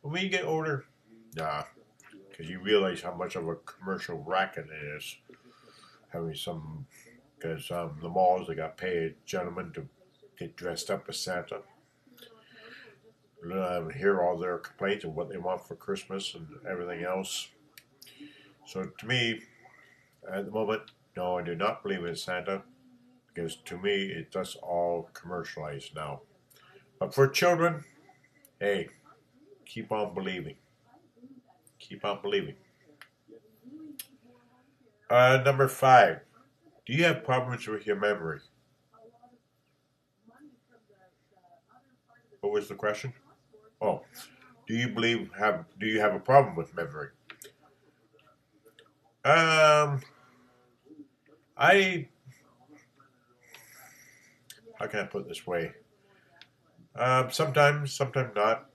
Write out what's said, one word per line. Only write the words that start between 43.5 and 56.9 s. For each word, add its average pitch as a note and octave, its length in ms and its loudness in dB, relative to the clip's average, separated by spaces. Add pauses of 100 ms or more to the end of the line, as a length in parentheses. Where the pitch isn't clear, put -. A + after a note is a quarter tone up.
Oh, - 240 -2 (600)
do A2 80 -4
you A#2+ 140 -2
believe A2+ 440 0
have, G#2 320 0 (140)
do G#2 80 -4
you G#2+ 140 2
have G#2 140 4
a G2 60 -4
problem B2+ 340 6
with E2 200 -8
memory? D2+ 380 -8 (2000)
Um, D3+ 800 8 (1500)
I, F#3 520 6 (2750)
how A2 80 -6
can G#2 140 -4
I F#2+ 60 -4
put G2 160 -6
it - 60 -12
this E2+ 180 -12
way? E2+ 260 -2 (1200)